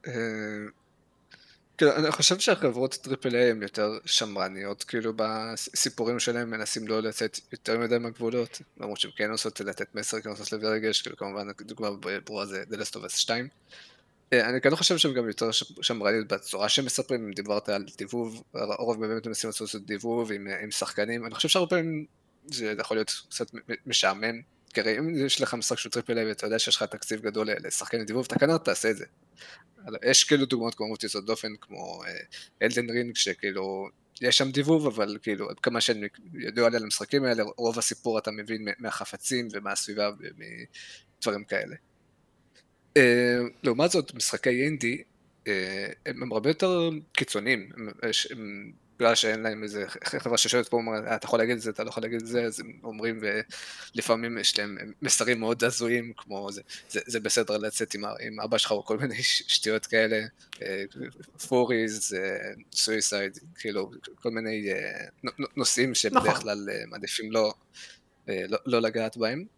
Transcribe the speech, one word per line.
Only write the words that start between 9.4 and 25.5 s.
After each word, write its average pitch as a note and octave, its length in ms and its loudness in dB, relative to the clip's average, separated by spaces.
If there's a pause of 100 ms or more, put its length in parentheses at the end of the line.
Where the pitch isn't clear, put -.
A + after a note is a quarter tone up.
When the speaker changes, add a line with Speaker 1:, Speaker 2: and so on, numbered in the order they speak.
Speaker 1:
לתת G2+ 360 -6
מסר, A2 260 -4
כן A2 80 -8
עושות G2+ 220 -6
להביא G#2+ 160 -2
רגש, A2 340 2
כאילו, - 160 -10
כמובן, G2+ 300 -6 (140)
דוגמה G#2+ 280 -6 (360)
ברורה G2+ 200 -6
זה F#2+ 260 -8
The A2 40 -4
Last G#2 200 -6
of G#2 100 -10
Us F2+ 40 -10
שתיים. A#2+ 380 0 (840)
אה, A#2 160 6
אני B2+ 120 2
כן C#3+ 140 8
חושב E3+ 220 4
שהם D3 160 4
גם A#2+ 140 0
יותר A2 240 0
ש-, - 300 0
שמרניות G#2+ 460 2
בצורה G2+ 420 -2
שהם C#3 160 4
מספרים, B2 400 -2
אם G2+ 60 -8
דיברת G#2 380 -2
על G2 160 0 (120)
דיבוב, A2+ 460 -6 (100)
הרוב A2+ 460 -2
באמת A2+ 280 -2
מנסים A2+ 200 -4
לעשות G#2+ 280 -6
את G2 100 -10
דיבוב A2 460 -2
עם, G2+ 160 -6 (160)
עם G#2 80 -8
שחקנים. A2+ 540 -2
אני A2+ 100 -10
חושב D#3 140 0
שהרבה F3+ 200 4
פעמים E3 360 0 (420)
זה A2 320 -2
יכול A2 180 -2
להיות A2 140 0 (180)
קצת - 240 -6
מ-, A#2 40 -14
מ-, A#2 180 -8 (100)
משעמם, A2 560 2 (320)
כי A2 80 2
הרי A2 180 2
אם D#3 260 2
יש C3+ 160 2
לך C3 120 0